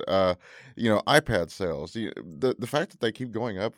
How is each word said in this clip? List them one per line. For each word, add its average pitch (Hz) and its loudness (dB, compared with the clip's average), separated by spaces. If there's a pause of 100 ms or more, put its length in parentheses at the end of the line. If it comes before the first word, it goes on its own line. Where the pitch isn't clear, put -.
uh, 92 4 (400)
you 117 0
know, 107 4
iPad 117 2
sales, 80 -6
the, 113 -6
the, 87 -2
the 120 -4
fact 156 -2
that - -20
they 113 0
keep 127 -8
going 110 -4
up 110 -2